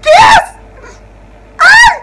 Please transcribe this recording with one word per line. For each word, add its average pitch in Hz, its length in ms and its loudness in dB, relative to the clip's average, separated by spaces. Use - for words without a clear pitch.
Kiss! 762 440 0
Ay! 855 420 0